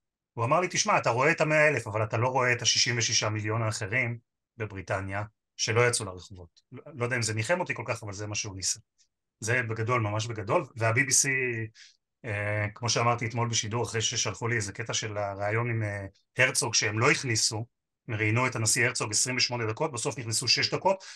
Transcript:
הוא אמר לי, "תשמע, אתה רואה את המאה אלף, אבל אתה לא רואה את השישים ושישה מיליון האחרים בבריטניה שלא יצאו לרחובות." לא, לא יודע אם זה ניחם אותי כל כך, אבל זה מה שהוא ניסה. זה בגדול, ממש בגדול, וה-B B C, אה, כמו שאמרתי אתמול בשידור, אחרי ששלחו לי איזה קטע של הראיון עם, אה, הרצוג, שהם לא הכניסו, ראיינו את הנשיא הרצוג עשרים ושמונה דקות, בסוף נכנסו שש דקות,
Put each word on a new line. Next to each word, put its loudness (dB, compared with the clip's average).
הוא -4
אמר 4
לי, 0
"תשמע, 2
אתה 2
רואה 4
את 0
המאה 6
אלף, 0
אבל 0
אתה -2
לא 4
רואה 4
את 0
השישים 2
ושישה 0
מיליון -2
האחרים -2
בבריטניה -4
שלא 4
יצאו 0
לרחובות." -14
לא, -16
לא -4
יודע -2
אם 0
זה -2
ניחם 0
אותי -4
כל -6
כך, -4
אבל -8
זה -8
מה -6
שהוא -6
ניסה. -4
זה 0
בגדול, 0
ממש -2
בגדול, -2
וה-B 2
B 2
C, 4
אה, -2
כמו -4
שאמרתי 2
אתמול 0
בשידור, -2
אחרי -2
ששלחו -2
לי 0
איזה -4
קטע -8
של -4
הראיון -2
עם, 0
אה, -4
הרצוג, 2
שהם 2
לא 6
הכניסו, 0
ראיינו 2
את -2
הנשיא 2
הרצוג -2
עשרים 0
ושמונה 0
דקות, -2
בסוף -4
נכנסו -2
שש 2
דקות, 2